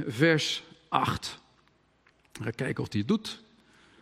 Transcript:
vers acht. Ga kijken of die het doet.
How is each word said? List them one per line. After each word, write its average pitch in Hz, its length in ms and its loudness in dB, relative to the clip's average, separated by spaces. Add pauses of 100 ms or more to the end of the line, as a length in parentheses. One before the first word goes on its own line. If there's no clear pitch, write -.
vers 147 560 2 (260)
acht. - 520 -2 (1000)
Ga 117 80 -2
kijken - 320 -4
of 117 60 -6
die 104 120 0
het 107 80 0
doet. - 340 -2 (600)